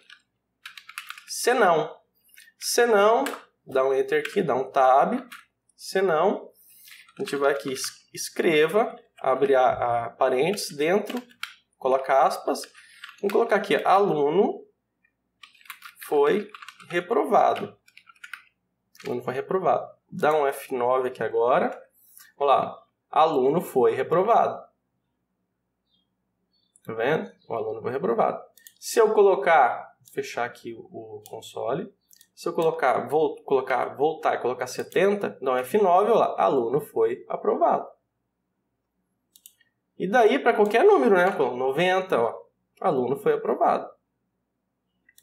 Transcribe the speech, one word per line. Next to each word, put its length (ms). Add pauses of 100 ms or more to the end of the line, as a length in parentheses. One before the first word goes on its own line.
(1300)
senão. 640 (640)
Senão, 680 (400)
dá 180
um 100
enter 320
aqui, 160
dá 140
um 160
tab, 480 (560)
senão, 720 (680)
a 40
gente 140
vai 160
aqui, 220
es-, 400
escreva, 800 (240)
abre 360
a, 500
a 60
parênteses, 640
dentro, 460 (560)
coloca 460
aspas, 380 (580)
vamos 140
colocar 220
aqui, 280
aluno 800 (1400)
foi 440 (380)
reprovado. 880 (1300)
Aluno 180
foi 100
reprovado. 580 (200)
Dá 200
um 140
F 300
nove 320
aqui 160
agora. 480 (640)
Olha 140
lá, 320 (260)
aluno 500
foi 360
reprovado. 680 (2250)
Tá 80
vendo? 380 (160)
O 80
aluno 260
foi 100
reprovado. 480 (400)
Se 200
eu 120
colocar, 880
vou 140
fechar 320
aqui 300
o, 60
o 460
console. 640 (440)
Se 120
eu 60
colocar, 540
vol-, 360
colocar, 520
voltar 400
e 40
colocar 280
setenta, 760
dá 120
um 40
F 220
nove, 320
olha 80
lá, 180
aluno 420
foi 480
aprovado. 600 (2000)
E 100
daí 300
pra 160
qualquer 300
número, 320
né? 160
Pô, 240
noventa, 640
ó, 200 (400)
aluno 360
foi 180
aprovado. 560 (1300)